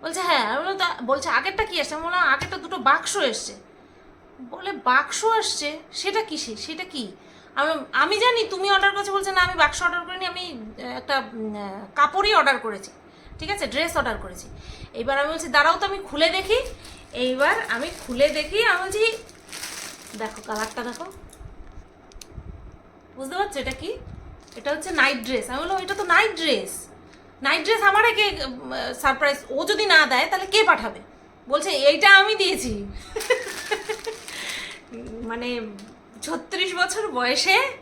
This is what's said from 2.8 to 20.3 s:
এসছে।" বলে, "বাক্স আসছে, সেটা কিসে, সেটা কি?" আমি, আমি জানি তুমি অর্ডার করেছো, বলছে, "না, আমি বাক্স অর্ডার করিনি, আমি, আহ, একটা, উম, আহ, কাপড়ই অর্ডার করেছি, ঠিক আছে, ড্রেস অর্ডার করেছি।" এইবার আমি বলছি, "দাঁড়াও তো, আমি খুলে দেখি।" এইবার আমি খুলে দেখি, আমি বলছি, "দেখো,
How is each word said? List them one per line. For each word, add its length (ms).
এসছে।" 380
বলে, 220
"বাক্স 540
আসছে, 540
সেটা 320
কিসে, 320
সেটা 280
কি?" 280
আমি, 360
আমি 280
জানি 300
তুমি 220
অর্ডার 200
করেছো, 200
বলছে, 200
"না, 100
আমি 120
বাক্স 280
অর্ডার 240
করিনি, 200
আমি, 260
আহ, 340
একটা, 480
উম, 220
আহ, 300
কাপড়ই 380
অর্ডার 260
করেছি, 320
ঠিক 100
আছে, 180
ড্রেস 300
অর্ডার 200
করেছি।" 300
এইবার 260
আমি 100
বলছি, 180
"দাঁড়াও 300
তো, 80
আমি 140
খুলে 200
দেখি।" 280
এইবার 420
আমি 180
খুলে 220
দেখি, 340
আমি 200
বলছি, 340
"দেখো, 280